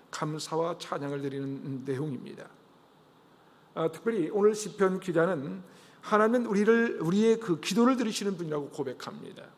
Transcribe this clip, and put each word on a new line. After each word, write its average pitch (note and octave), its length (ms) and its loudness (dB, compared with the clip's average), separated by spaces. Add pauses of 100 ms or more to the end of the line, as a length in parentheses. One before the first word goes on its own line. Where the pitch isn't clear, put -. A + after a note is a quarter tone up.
(120)
감사와 D#3+ 680 -4
찬양을 C#3+ 460 -6
드리는, C#3 240 -6
음, C3+ 380 -8
내용입니다. C#3 600 -8 (1300)
아, E3 160 -2
특별히 G3+ 400 -2
오늘 G#3 240 4
시편 F#3+ 460 0
기자는 E3+ 640 -2 (380)
하나님은 A3 440 4
우리를, A3+ 560 4
우리의 G#3+ 380 4
그 F3 200 -2
기도를 A#3 380 4
들으시는 G3+ 400 -2
분이라고 D3+ 320 -4
고백합니다. - 760 -10 (140)